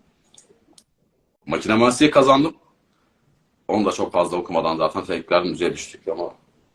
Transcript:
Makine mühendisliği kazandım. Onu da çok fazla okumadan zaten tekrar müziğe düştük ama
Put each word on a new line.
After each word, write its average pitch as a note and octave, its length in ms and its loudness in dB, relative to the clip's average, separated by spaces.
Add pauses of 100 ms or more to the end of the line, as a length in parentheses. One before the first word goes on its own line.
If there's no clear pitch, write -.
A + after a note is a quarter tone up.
(1500)
Makine E2 300 -2
mühendisliği B2 360 4
kazandım. C#3 440 4 (1120)
Onu G2+ 180 0
da F#2 60 0
çok F#2+ 220 -4
fazla F2 240 0
okumadan E2 400 -2
zaten D#2+ 280 -2
tekrar F2 380 0
müziğe E2 300 -4
düştük - 340 -14
ama E2+ 260 -8 (420)